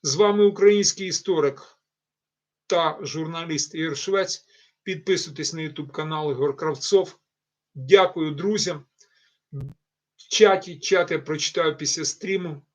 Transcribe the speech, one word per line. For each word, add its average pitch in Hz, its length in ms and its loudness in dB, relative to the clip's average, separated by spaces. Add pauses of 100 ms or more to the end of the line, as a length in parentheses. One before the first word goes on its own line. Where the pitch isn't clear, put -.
З 143 120 -2
вами 208 300 6
український 202 600 4
історик 156 720 -2 (880)
та 165 340 0
журналіст 160 760 -6
Ігор 160 220 -4
Швець. 196 480 -2 (380)
Підписуйтесь 165 720 -4
на 160 80 -8
YouTube 147 300 -10
канал 156 400 -4
Ігор 135 240 -2
Кравцов. 165 640 -2 (560)
Дякую 165 560 2
друзям. 175 540 -4 (680)
В - 760 -18
чаті, 190 500 4
чат 175 320 0
я 156 80 -2
прочитаю 156 580 -2
після 151 280 -4
стріму. 175 560 -6 (140)